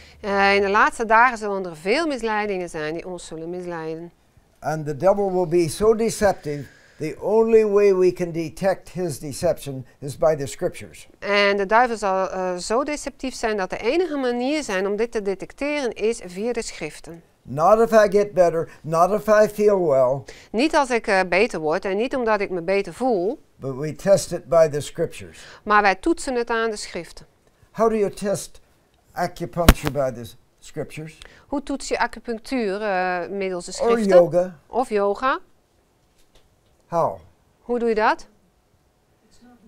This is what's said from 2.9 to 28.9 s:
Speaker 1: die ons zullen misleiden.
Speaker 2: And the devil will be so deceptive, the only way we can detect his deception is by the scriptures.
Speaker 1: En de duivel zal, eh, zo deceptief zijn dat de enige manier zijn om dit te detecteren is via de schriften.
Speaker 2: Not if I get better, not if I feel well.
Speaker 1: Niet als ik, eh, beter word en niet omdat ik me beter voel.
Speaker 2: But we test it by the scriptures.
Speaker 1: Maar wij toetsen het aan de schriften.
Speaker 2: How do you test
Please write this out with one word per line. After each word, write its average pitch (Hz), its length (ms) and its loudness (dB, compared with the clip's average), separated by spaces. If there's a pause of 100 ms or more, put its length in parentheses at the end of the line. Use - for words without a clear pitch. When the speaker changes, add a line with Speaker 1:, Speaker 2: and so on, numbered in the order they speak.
Speaker 1:
die 170 140 -10
ons 180 180 -12
zullen 160 240 -12
misleiden. 170 640 -10 (480)
Speaker 2:
And 156 260 -4
the 147 120 -4
devil 196 340 2
will 180 160 0
be 170 220 2
so 220 260 2
deceptive, 190 680 -2 (360)
the 156 200 -6
only 220 460 4
way 202 300 4
we 185 180 4
can 180 180 -6
detect 165 580 -4
his 165 300 -6
deception 139 640 -4 (140)
is 139 180 -10
by 160 180 2
the 139 100 -4
scriptures. - 600 -8 (120)
Speaker 1:
En 202 380 2
de 202 80 -2
duivel 226 320 2
zal, 190 320 -2
eh, 185 260 -4
zo 214 280 -2
deceptief 285 500 -8
zijn 220 240 -2
dat 185 120 -4
de - 80 -6
enige 302 400 0
manier 254 460 -2
zijn 196 240 -2
om 202 80 -2
dit 226 160 -4
te 220 100 -4
detecteren 262 720 -4
is 226 320 -4
via 196 280 -6
de 233 100 -4
schriften. 165 580 -12 (200)
Speaker 2:
Not 170 380 2
if 226 120 2 (140)
I 202 120 0
get 208 160 0
better, 165 360 2 (120)
not 165 300 2
if 208 160 -2
I 214 200 6
feel 208 400 2
well. 131 340 2 (300)
Speaker 1:
Niet 294 240 0
als 285 140 2
ik, 233 180 -2
eh, 190 120 2 (100)
beter 190 300 2
word 156 260 -2
en 190 120 -2
niet 262 180 -2
omdat 220 260 0
ik 196 80 -4
me 180 120 -4
beter 190 320 -2
voel. 226 460 -2 (200)
Speaker 2:
But 131 160 -8
we 147 200 -8
test 190 360 2
it 165 180 -8
by 160 180 6
the 143 140 -2
scriptures. - 800 -8
Speaker 1:
Maar 208 180 6
wij 196 140 4
toetsen 320 400 -2
het 240 140 -2
aan 226 200 0
de 214 60 -6
schriften. - 500 -12 (460)
Speaker 2:
How 226 180 2
do 220 60 2
you 202 180 0
test - 480 -6 (500)